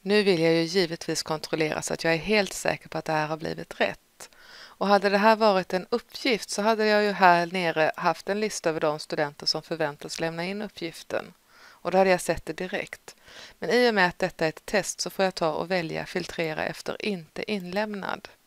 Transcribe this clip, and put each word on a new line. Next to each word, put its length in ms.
Nu 220
vill 180
jag 120
ju 100
givetvis 600
kontrollera 600
så 120
att 100
jag 80
är 60
helt 340
säker 360
på 100
att 60
det 80
här 140
har 100
blivit 440
rätt. 500
Och 360
hade 220
det 100
här 180
varit 360
en 180
uppgift 600
så 120
hade 240
jag 180
ju 80
här 340
nere 500
haft 320
en 120
lista 300
över 100
de 180
studenter 480
som 160
förväntas 580
lämna 240
in 180
uppgiften. 720
Och 320
då 80
hade 120
jag 100
sett 260
det 60
direkt. 640
Men 120
i 200
och 40
med 140
att 100
detta 260
är 40
ett 180
test 340
så 100
får 140
jag 100
ta 180
och 180
välja 360
filtrera 580
efter 420
inte 440
inlämnad. 800